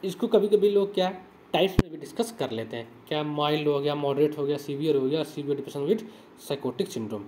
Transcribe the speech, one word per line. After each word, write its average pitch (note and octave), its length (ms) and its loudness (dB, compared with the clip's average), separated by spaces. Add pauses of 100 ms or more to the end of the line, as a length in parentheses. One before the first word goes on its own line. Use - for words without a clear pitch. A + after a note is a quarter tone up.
इसको F#3+ 220 -2
कभी G#3 220 4
कभी G3+ 220 6
लोग G3+ 240 2
क्या F#3 160 2 (420)
types F#3 300 4
में D#3+ 100 -4
भी D#3+ 60 -12
discuss D3 400 -6
कर C3 120 -2
लेते A2+ 260 -6
हैं, A#2 120 -10 (200)
क्या D3+ 140 -2
mild D3+ 460 0
हो C#3+ 120 2
गया, D3 140 0
moderate D3 440 2
हो C#3+ 80 -2
गया, C#3+ 100 0
severe C#3+ 400 -2
हो C3 120 2
गया, D#3 140 0
severe C#3+ 340 -4
depression C#3+ 300 -6
with A3 160 0 (460)
psychotic C3+ 480 -4
syndrome। G#2+ 320 -6